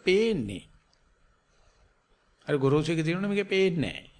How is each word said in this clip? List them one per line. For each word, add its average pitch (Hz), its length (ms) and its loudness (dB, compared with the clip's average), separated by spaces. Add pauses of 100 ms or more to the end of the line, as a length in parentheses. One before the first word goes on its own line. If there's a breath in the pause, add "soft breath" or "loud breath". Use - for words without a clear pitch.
පේන්නේ. 190 640 0 (1800)
අර 147 100 -2
ගොරෝසු 139 340 2
එක 165 100 -2
තියෙනවනේ 180 300 -2
මේක 202 180 -2
පේන්නේ 190 340 2
නෑ. - 380 -8